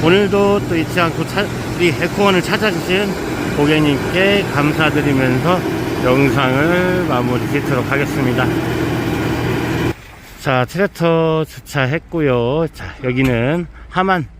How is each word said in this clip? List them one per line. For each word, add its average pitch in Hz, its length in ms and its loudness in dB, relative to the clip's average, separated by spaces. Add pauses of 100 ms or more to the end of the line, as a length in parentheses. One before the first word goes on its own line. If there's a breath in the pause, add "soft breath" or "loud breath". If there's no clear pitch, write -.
오늘도 202 640 2
또 170 80 0
잊지 160 240 -2
않고 165 260 -2
차-, 202 180 -2 (300)
우리 175 140 2
에코원을 175 520 2
찾아주신 185 1160 -2
고객님께 156 840 2 (100)
감사드리면서 143 1040 2 (460)
영상을 143 1040 2
마무리 123 400 0
짓도록 135 420 0
하겠습니다. 131 540 0 (1900)
자, 127 240 0
트랙터 165 800 0
주차했고요. 139 1300 -2
자, - 320 -14
여기는 131 640 0 (220 loud breath)
함안 185 400 0 (100)